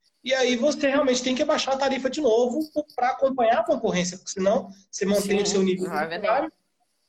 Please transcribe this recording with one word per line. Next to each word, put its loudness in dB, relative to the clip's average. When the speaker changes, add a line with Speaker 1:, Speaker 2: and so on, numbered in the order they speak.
Speaker 1:
e -2
aí 0
você 0
realmente 2
tem 0
que -2
abaixar 0
a -4
tarifa -2
de -6
novo 2
pra 0
acompanhar 2
a 2
concorrência, -2
porque -14
senão 0
você -4
mantém 2
Speaker 2:
Sim. 2
Speaker 1:
o 0
seu 2
nível 0
Speaker 2:
Ah, -2
é -4
verdade. -6
Speaker 1:
tarifário. 0